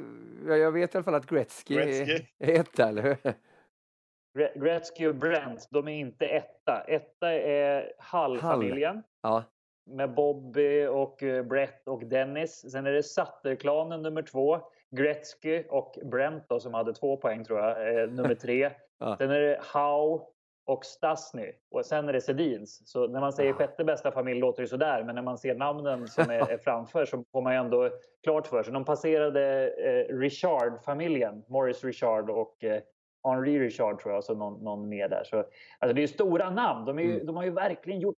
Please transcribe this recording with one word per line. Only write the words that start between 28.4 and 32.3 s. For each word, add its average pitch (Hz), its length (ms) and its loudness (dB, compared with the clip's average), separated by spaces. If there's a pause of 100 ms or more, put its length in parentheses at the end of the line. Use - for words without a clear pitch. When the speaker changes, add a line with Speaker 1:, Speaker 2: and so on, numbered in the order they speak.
Speaker 3:
för 117 160 0
sig. 113 100 -6
De 135 120 -4
passerade, 139 840 2
eh, 123 460 0
Richard-familjen. 135 1300 0
Morris 127 360 0
Richard 110 460 0